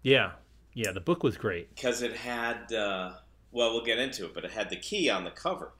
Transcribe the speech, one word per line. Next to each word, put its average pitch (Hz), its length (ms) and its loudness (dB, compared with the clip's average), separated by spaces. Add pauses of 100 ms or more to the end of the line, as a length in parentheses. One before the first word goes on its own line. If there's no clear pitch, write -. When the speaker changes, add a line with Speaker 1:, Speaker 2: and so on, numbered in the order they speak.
Speaker 1:
Yeah, 123 280 6 (420)
yeah, 107 180 0
the 92 100 -4
book 170 220 2
was 123 140 4
great. 87 380 -4
Speaker 2:
'Cause 120 260 0
it 113 140 -2
had, 117 560 -4
uh, 98 420 -2 (380)
well, 117 220 4
we'll 117 100 0
get 113 160 2
into 123 260 -2
it, - 80 -10
but 85 120 -6
it 95 60 -6
had 104 180 -4
the 92 80 -4
key 185 320 0
on 95 140 2
the 87 80 -8
cover - 480 -6